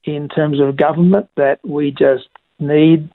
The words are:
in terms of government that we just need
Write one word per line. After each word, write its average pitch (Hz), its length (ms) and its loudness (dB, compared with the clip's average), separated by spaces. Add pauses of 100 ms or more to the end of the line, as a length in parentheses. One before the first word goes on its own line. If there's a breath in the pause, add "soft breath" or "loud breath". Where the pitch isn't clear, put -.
in 147 260 -8
terms 151 320 -2
of 139 160 0
government 175 600 0
that 143 280 -2
we 147 280 -4
just 135 340 0 (320)
need 151 560 2